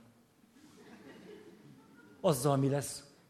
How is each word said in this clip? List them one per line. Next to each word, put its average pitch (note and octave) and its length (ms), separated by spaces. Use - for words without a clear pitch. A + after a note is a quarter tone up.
Azzal C#3+ 360
mi C#3 100
lesz? - 360